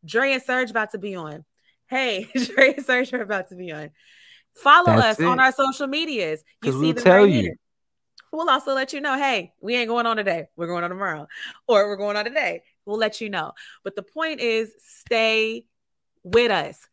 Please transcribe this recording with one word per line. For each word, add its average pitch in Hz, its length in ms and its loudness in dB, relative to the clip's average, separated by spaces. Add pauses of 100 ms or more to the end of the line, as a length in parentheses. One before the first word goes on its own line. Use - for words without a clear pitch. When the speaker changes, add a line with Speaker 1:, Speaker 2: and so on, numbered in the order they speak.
Speaker 1:
Dre 247 280 0
and 254 100 -2
Serge 254 300 -2
about 214 200 -2
to 214 60 -10
be 190 160 -8
on. 156 300 -12 (420)
Hey, 240 440 -2
<laughs> - 40 -20
Dre 262 400 4
and 277 100 -8
Serge 262 280 0
are 247 100 -4
about 196 280 -4
to 190 40 -20
be 180 160 -12
on." 151 200 -12 (640)
Follow 320 420 6
Speaker 2:
That's 220 240 4
Speaker 1:
us - 0 -
on 254 180 2
Speaker 2:
it. 262 40 6
Speaker 1:
our 262 100 6
social 269 340 -2
medias. 262 560 -4 (200)
You 135 100 0
Speaker 2:
'Cause 131 80 -2
Speaker 1:
see 151 60 2
Speaker 2:
we'll 160 80 2
Speaker 1:
them 151 100 -6
Speaker 2:
tell 190 220 8
Speaker 1:
right - 20 8
Speaker 2:
you. 131 140 4
Speaker 1:
here. 87 120 -2 (760)
We'll 320 180 -4
also 269 240 0
let 262 180 -4
you 294 80 -8
know, 277 160 -2
"Hey, 254 440 -2
we 240 160 -4
ain't 240 120 -2
going 233 180 -2
on 226 100 0
today. 185 400 -4
We're 170 100 -6
going 175 160 -4
on 175 80 -4
tomorrow." 180 380 -8 (400)
Or, 208 180 6
"We're 208 100 -6
going 202 200 -4
on 208 80 -2
today." 233 400 -4 (220)
We'll 208 120 -6
let 214 220 -2
you 220 100 -8
know. 175 220 -6 (320)
But 196 120 -10
the 196 60 -10
point 311 380 -6
is, 226 380 -2
stay 220 880 -2 (580)
with 233 280 4
us. 147 400 -4